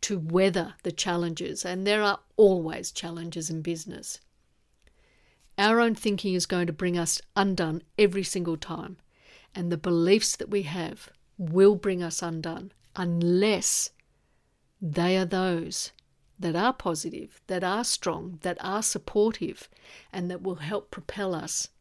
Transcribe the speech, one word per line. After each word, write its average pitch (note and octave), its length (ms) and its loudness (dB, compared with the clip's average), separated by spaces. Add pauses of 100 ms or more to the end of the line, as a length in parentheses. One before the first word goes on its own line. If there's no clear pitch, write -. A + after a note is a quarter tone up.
to G3+ 180 -4
weather F3 640 2
the F3 80 -4
challenges. F3 720 -4
And F#3 220 -4
there G#3+ 160 2
are G3+ 160 2 (160)
always F3+ 560 4
challenges E3+ 580 -8
in D#3+ 120 -4
business. E3 580 -8 (1400)
Our G#3+ 220 6
own A#3 160 4
thinking G3+ 380 0
is F3 120 0
going F3 220 0
to E3+ 60 -2
bring F3 240 0
us E3 240 -2 (160)
undone F3+ 460 0 (140)
every G3 260 4
single E3+ 340 -2
time, E3 400 -10 (560)
and F3 180 -2
the E3+ 60 0
beliefs F3+ 580 4
that - 140 -8
we G3+ 140 0
have E3 460 -8 (280)
will F#3+ 380 6
bring F#3 280 -2
us E3 180 -6
undone E3 520 -8 (240)
unless F3+ 960 2 (920)
they F3 360 2
are F#3+ 80 2
those F3+ 680 -2 (460)
that E3+ 180 -2
are A3 180 2
positive, - 720 -6
that F#3 160 -2
are G3+ 220 -2
strong, E3 560 -4
that F3+ 180 -4
are G3 240 -4
supportive, - 880 -2 (420)
and F3 180 -4
that F3+ 120 -10
will F#3 140 -4
help D#3 360 -6
propel G3 420 -6
us - 360 -4 (120)